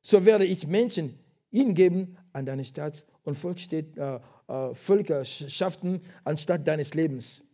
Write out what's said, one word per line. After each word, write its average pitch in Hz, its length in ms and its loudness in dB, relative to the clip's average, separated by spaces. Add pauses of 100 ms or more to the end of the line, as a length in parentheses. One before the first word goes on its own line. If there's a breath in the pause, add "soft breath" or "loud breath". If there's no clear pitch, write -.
So 196 220 6
werde 208 220 6
ich 180 200 -2
Menschen 175 520 -2 (340)
hingeben 185 640 2 (140)
an 139 120 -6
deine 135 200 -6
Stadt 151 420 -10 (160)
und 143 140 -6
Volk 175 240 -6
steht, 156 360 -8
äh, 139 220 -6 (300 soft breath)
äh, 127 260 -6
Völker 170 480 2
sch-, 139 260 -10
schafften 180 520 -4 (240 loud breath)
anstatt 156 420 -2
deines 151 280 -2
Lebens. 147 600 -4